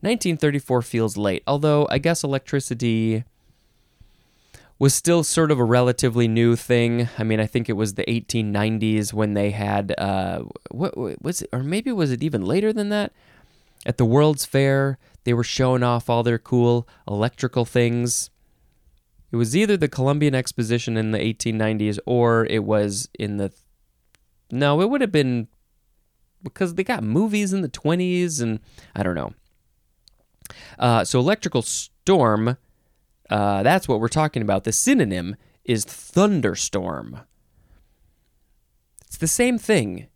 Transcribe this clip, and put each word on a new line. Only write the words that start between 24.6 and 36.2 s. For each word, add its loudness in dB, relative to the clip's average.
it 2
would 0
have -2
been, 0
because -4
they -2
got -4
movies 0
in -2
the -4
twenties, -2
and -2
I -2
don't -2
know. -6
Uh, 4
so 2
electrical 0
storm, 0
uh, 2
that's 2
what 0
we're -2
talking -2
about. -2
The -4
synonym 0
is -2
thunderstorm. -2